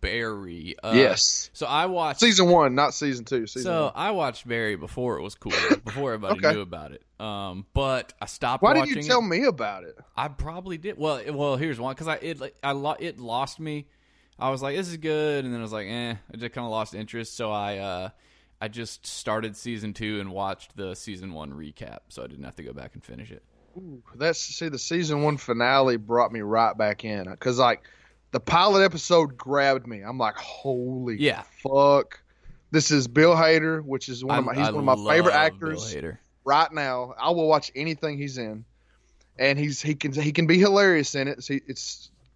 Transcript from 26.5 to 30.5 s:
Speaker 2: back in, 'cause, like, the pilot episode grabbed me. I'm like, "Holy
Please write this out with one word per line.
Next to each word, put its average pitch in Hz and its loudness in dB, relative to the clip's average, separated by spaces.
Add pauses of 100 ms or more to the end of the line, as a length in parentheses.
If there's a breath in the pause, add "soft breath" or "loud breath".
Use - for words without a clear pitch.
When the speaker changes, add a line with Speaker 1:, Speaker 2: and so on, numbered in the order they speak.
Speaker 2:
back 107 -2
in, 104 -6 (120)
'cause, 123 -2
like, 120 4 (500 soft breath)
the - -2
pilot 190 6
episode 160 4
grabbed 135 2
me. 107 -12
I'm 120 -10
like, 110 0
"Holy 127 -6